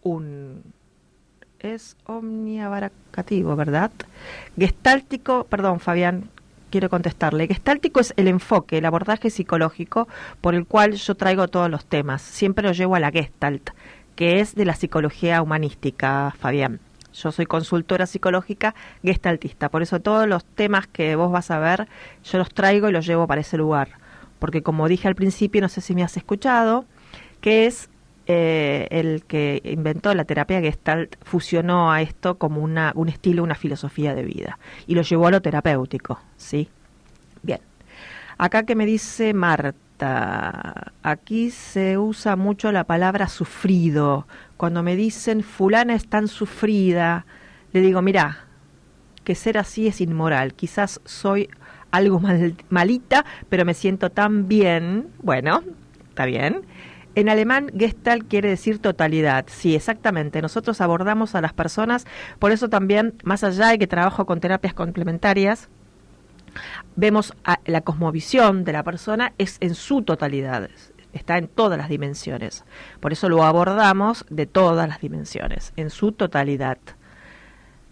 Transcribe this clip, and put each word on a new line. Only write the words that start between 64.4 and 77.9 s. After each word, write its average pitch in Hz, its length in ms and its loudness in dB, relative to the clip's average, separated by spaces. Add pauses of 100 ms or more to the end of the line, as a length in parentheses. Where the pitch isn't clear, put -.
terapias 190 340 -2
complementarias, 185 960 0 (1200)
vemos 208 400 2 (100)
a, 175 220 0
la 165 160 0
cosmovisión 170 840 2
de 165 80 -4
la 151 100 -4
persona 214 540 -4
es 190 240 -4
en 170 140 -2
su 269 260 -2
totalidad, 139 720 -4 (420)
está 170 240 -4
en 170 120 -2
todas 196 300 0
las 151 120 -8
dimensiones. 143 720 -8 (360)
Por 147 120 -2
eso 185 160 0
lo 165 160 6
abordamos 196 840 4
de 151 160 -4
todas 165 420 2
las 151 120 -10
dimensiones, - 760 -8
en 156 140 -6
su 214 220 -2
totalidad. 139 640 -2 (1120)